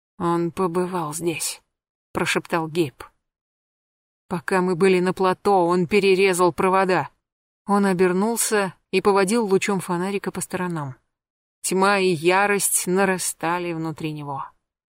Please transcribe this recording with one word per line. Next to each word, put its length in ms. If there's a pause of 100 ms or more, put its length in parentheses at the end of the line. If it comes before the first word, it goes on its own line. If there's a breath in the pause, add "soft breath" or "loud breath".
(180)
"Он 320
побывал 640
здесь", 480 (520)
прошептал 560
Гейб. 360 (1200)
"Пока 340
мы 140
были 240
на 120
плато, 540
он 200
перерезал 680
провода". 560 (560)
Он 180
обернулся 880 (200)
и 100
поводил 420
лучом 360
фонарика 500
по 100
сторонам. 560 (680)
Тьма 340
и 100
ярость 800
нарастали 840
внутри 400
него. 320 (520)